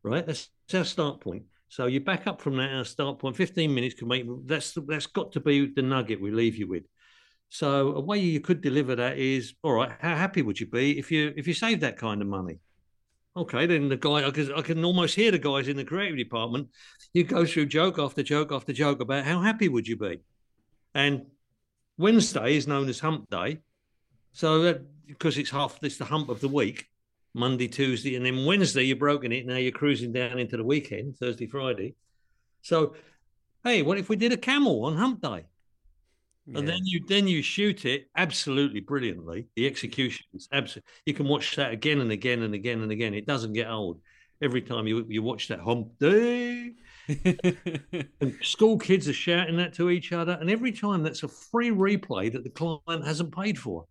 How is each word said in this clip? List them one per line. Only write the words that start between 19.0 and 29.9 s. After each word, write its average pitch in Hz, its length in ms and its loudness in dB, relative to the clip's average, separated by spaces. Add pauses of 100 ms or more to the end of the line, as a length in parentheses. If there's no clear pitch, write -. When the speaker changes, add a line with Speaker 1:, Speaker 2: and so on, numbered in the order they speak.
Speaker 1:
about 131 240 0
how 175 180 0
happy 220 260 4
would 120 180 0
you 113 100 -4
be. 95 240 -6 (720)
And 139 320 2 (720)
Wednesday 165 580 4
is - 100 0
known 139 220 0
as 120 120 -4
hump 147 280 -2
day. 107 300 -4 (760)
So 160 300 4
that, 170 200 4 (360)
'cause 156 200 2
it's 139 120 -4
half, 139 320 -2
it's 139 160 -4
the 131 80 -6
hump 151 220 -2
of 117 120 -4
the 139 80 -2
week. 135 380 0 (480)
Monday, 123 340 0
Tuesday, 131 480 0
and 123 100 -2
then 131 180 0
Wednesday 160 400 4
you've 131 140 2
broken 143 340 0
it. 123 140 -4
Now 127 100 -4
you're 127 160 0
cruising 120 400 0